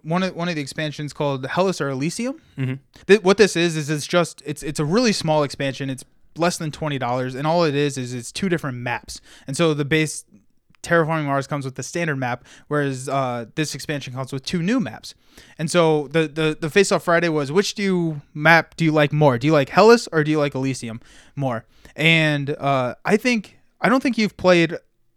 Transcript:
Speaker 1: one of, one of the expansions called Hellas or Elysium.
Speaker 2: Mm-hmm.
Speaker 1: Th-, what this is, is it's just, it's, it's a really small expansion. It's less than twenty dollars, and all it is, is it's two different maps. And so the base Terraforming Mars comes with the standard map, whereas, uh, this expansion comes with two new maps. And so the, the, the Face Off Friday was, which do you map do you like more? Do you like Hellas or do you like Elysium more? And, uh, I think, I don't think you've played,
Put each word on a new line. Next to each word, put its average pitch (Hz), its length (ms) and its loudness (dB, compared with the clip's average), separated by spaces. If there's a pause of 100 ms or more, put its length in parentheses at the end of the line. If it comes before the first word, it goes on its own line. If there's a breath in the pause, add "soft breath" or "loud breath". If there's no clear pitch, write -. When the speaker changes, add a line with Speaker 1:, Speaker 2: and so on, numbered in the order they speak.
Speaker 1:
one 175 220 -2
of, 185 100 -4
one 170 140 -6
of 175 80 -4
the 151 60 -4
expansions 151 520 -8
called 139 320 -4
Hellas 180 360 0
or 139 80 -2
Elysium. 170 520 -6 (160)
Speaker 2:
Mm-hmm. 131 160 -4 (340 soft breath)
Speaker 1:
Th-, 208 140 6
what 190 160 4
this 196 200 4
is, 170 180 0
is 151 160 -4
it's 147 160 -4
just, 175 380 0
it's, 147 180 -10
it's 147 160 -6
a 151 60 0
really 214 260 2
small 156 320 0
expansion. 135 460 -6
It's 131 160 -10 (320)
less 170 200 0
than 160 140 -6
twenty 147 260 -6
dollars, 127 380 -4
and 143 120 -4
all 170 180 4
it 143 100 0
is, 143 220 0
is 123 160 -6
it's 120 180 -10
two - 180 -4
different 143 280 -4
maps. 120 420 -8 (280 soft breath)
And 170 100 -6
so 165 160 2
the 143 120 -2
base 156 380 -2 (600)
Terraforming 160 420 0
Mars 139 220 -2
comes 139 180 -6
with 131 100 -10
the 131 80 -8
standard 160 340 -4
map, 127 280 -6 (240 soft breath)
whereas, 139 400 -2
uh, 127 360 -4 (100)
this 151 200 -4
expansion 139 380 -8
comes 131 180 -8
with 135 140 -8
two 175 160 -4
new 220 180 0
maps. - 360 -8 (420 soft breath)
And 156 120 -4
so 156 400 2
the, 160 180 0
the, 156 320 -2
the 160 100 -4
Face 196 240 4
Off 170 100 2
Friday 170 260 2
was, 147 220 -2
which 196 240 0
do 208 80 -4
you 170 380 0 (120)
map 160 440 4
do 165 80 2
you 156 60 4
like 151 200 4
more? 147 260 4
Do 131 100 -2
you 160 60 4
like 139 160 4
Hellas 226 440 6
or 156 100 2
do 151 80 -2
you 156 80 0
like 143 160 -2
Elysium 123 460 -6 (340 soft breath)
more? 131 300 -4 (300 soft breath)
And, 151 560 4
uh, 135 520 -2
I 202 140 2
think, 240 400 -2 (240)
I 165 80 2
don't 262 140 2
think 262 140 0
you've 214 200 0
played, 170 380 4 (420)